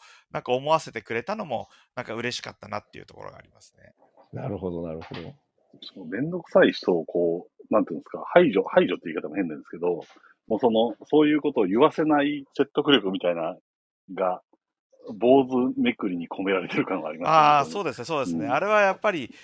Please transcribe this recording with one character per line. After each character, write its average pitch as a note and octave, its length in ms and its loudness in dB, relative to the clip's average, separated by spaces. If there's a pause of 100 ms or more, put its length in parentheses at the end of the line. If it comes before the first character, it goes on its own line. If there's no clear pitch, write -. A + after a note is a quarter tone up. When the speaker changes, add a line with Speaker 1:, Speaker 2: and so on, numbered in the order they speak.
(300)
Speaker 1:
な D3 100 -8
ん - 20 -14
か B2+ 100 -2
思 C3+ 180 0
わ D#3+ 100 4
せ B2+ 120 -12
て A2+ 80 -8
く - 140 -8
れ A#2 80 -2
た G3 120 -6
の G#3+ 120 -8
も、 A2 220 -6 (280)
な B2 60 -8
ん A#2+ 40 -12
か A2 80 -8
嬉 A#2+ 220 -6
し - 60 -10
か - 80 -12
っ G#2+ 80 -20
た - 100 -20
な G#2 100 -8
っ - 120 -12
て - 80 -18
い G2 40 -16
う - 40 -20
と - 80 -20
こ G2+ 80 -20
ろ - 80 -14
が - 80 -20
あ - 40 -20
り - 60 -20
ま - 140 -20
す - 160 -20
ね。 - 160 -20 (380)
Speaker 2:
な B2+ 140 -10
る G2+ 120 -6
ほ F2+ 120 -6
ど、 E2+ 160 -8
な D#2+ 60 -8
る D#2+ 80 -10
ほ F#2+ 140 -14
ど。 F2 200 -14 (480)
Speaker 3:
そ - 180 -20
の - 60 -16
め G#2 140 -8
ん D#3 100 -4
ど F3 100 -8
く - 100 -20
さ F#3 140 6
い F#2+ 80 4
人 - 200 -2
を E2 120 0
こ F2 440 -2
う、 - 260 -8
な G#2+ 60 4
ん - 40 0
て - 80 -6
い - 40 -6
う - 20 -10
ん - 20 -10
で - 40 -20
す - 40 -20
か、 - 180 -10
排 E3+ 260 6
除、 F#2+ 100 4
排 - 240 4
除 - 80 -2
っ - 40 -6
て - 80 -20
言 E2 60 -8
い D#2 40 -8
方 E2+ 120 -6
も D2+ 60 -10
変 F#2 140 -2
な D#2 60 -8
ん C#2+ 40 -12
で - 60 -18
す - 60 -20
け E2+ 80 -12
ど、 E2+ 260 -2 (420)
も G#2+ 100 0
う - 40 -6
そ A#2+ 100 4
の、 A2 240 2 (120)
そ D3+ 180 6
う D3 40 4
い D3+ 60 2
う D3 60 0
こ C#3+ 120 -2
と B2 100 0
を - 20 4
言 G2 140 0
わ D3+ 140 6
せ E3 120 -2
な D3+ 180 4
い C#3+ 220 -2 (100)
説 - 180 0
得 D3 200 2
力 G2+ 180 4
み F#2+ 100 -4
た F2 100 0
い F2 40 -2
な E2 220 -4 (580)
が、 F#2 280 -2 (760)
坊 B2+ 260 6
主 B2+ 320 0
め B2 160 2
く A2 160 -4
り F2+ 80 -2
に E2+ 120 -8
込 - 160 -8
め G2 80 0
ら F#2 100 0
れ E2 60 -10
て - 100 -4
る D3 80 -2
感 F2+ 160 -4
が D#2 80 -8
あ - 20 -10
り D#2+ 60 -12
ま C3+ 80 -6
す - 20 0
よ D#3 60 2
ね。 D#3+ 40 6
Speaker 1:
あ D3 220 6
ー、 C#3+ 40 0
Speaker 3:
そ C#3 40 -4
の、 - 40 -12
Speaker 1:
そ G3+ 100 -6
う - 20 -6
で D3 80 -4
す A#2+ 80 -12
ね、 A#2 60 -10
そ D#3+ 100 -4
う C3+ 80 -2
で - 60 -6
す E2 60 -4
ね。 - 100 -4
Speaker 3:
う - 20 -6
ん。 A#2+ 40 -2
Speaker 1:
あ C#3+ 80 0
れ F#3 60 -2
は G#3+ 140 4
や G3 120 4
っ F#3+ 60 -6
ぱ G#3+ 120 0
り、 D3 340 -8